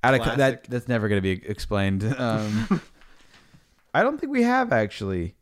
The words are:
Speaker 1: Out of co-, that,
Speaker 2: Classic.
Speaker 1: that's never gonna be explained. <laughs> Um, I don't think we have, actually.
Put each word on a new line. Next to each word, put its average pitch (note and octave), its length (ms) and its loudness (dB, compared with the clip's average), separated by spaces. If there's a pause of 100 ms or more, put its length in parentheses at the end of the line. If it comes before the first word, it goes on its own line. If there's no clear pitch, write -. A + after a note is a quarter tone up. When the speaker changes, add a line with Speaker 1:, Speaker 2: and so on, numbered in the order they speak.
Speaker 1:
Out C3 120 4
of B2+ 60 4
co-, A2+ 60 -2 (100)
that, - 0 -
Speaker 2:
Classic. C3 320 2
Speaker 1:
that's A#2+ 200 -6
never A2 200 0
gonna G2+ 120 2
be F#2+ 120 0
explained. G2 720 -2
<laughs> A#2+ 140 0
Um, A2 640 -2 (1120)
I D#3+ 100 2
don't C#4+ 160 0
think C#4 140 -6
we B3+ 100 2
have, A#3+ 300 2
actually. F#2+ 680 -2